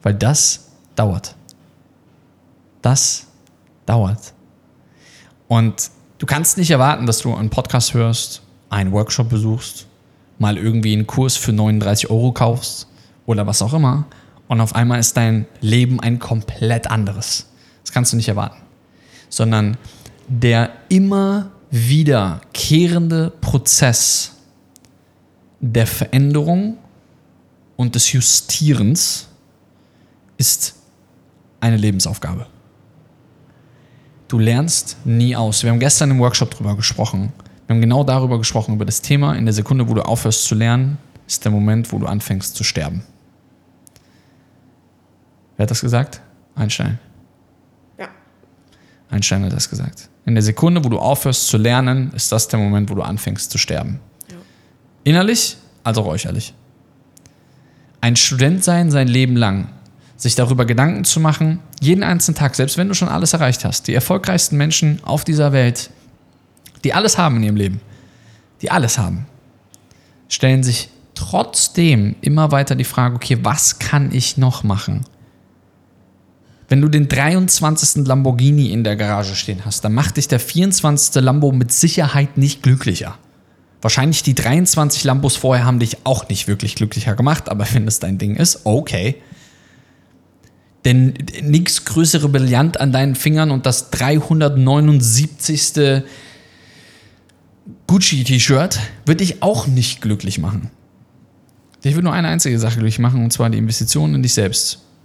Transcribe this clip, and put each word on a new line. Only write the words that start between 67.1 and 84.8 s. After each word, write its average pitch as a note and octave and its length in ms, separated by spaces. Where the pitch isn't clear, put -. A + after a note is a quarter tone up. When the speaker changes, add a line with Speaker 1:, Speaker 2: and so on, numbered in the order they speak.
Speaker 1:
haben D#3 180
in A2 80
ihrem G#2 120
Leben, G2+ 240
die - 80
alles - 280
haben, F2+ 280
stellen C3 340
sich B2 280
trotzdem C3 1040
immer D3+ 320
weiter C#3 220
die C3 100
Frage, B2 320
„Okay, A#2+ 260
was - 360
kann C#3+ 340
ich - 240
noch B2+ 260
machen?“ G2+ 420
Wenn C3 120
du D3+ 80
den D3 200
dreiundzwanzigsten D#3 960
Lamborghini C3+ 640
in A2+ 140
der G#2 120
Garage G#2 380
stehen F#2+ 300
hast, G#2+ 200
dann G#2+ 80
macht C#3+ 260
dich C#3+ 100
der B2+ 100
vierundzwanzigste D#3 800
Lambo C#3 300
mit B2+ 220
Sicherheit C#3+ 640
nicht C#3+ 240
glücklicher. B2+ 560
Wahrscheinlich C#3+ 400
die C3+ 120
dreiundzwanzig D3+ 720